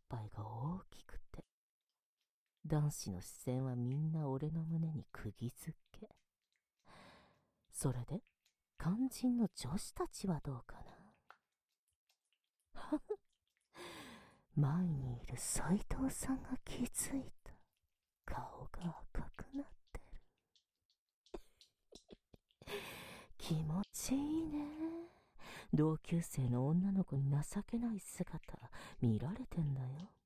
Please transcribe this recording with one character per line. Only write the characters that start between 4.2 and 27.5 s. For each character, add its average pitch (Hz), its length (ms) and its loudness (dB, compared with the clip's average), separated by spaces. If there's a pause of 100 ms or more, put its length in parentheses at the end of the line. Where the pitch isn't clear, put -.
俺 135 220 0
の 160 140 0
胸 160 280 2
に 147 200 -4
釘 113 380 -4
付 - 260 -10 (160)
け。 - 160 -16 (1600)
そ - 220 0
れ 123 140 -2
で、 175 160 -6 (560)
肝 233 320 2
心 247 260 4
の 233 180 6
女 135 220 -2
子 - 160 -4
た 359 160 0
ち - 180 -4
は 165 140 2
ど 135 160 -4
う 123 100 -10
か - 140 -12
な？ - 120 -14 (1800)
<laughs> - 260 0 (1600)
前 160 300 4
に 127 340 0
い - 40 -8
る 127 100 -4
斉 - 540 2
藤 262 200 2
さ - 220 -2
ん 262 100 0
が 254 220 -2
気 - 200 -4
づ - 340 -2
い 254 120 -4 (140)
た。 - 80 -12 (720)
顔 - 480 -4
が - 400 -2
赤 - 200 0
く - 120 -10 (100)
な 277 80 0
っ - 40 -6 (260)
て - 80 -8
る。 - 60 -16 (2500)
<laughs> - 720 -8
気 160 260 0
持 160 200 2 (100)
ち - 240 2
い 302 280 2
い - 20 0
ね。 311 640 -4 (640)
同 156 240 8
級 170 240 2
生 127 260 0
の 123 200 4
女 180 220 6
の 190 140 6
子 147 120 0
に 139 140 4
情 147 340 2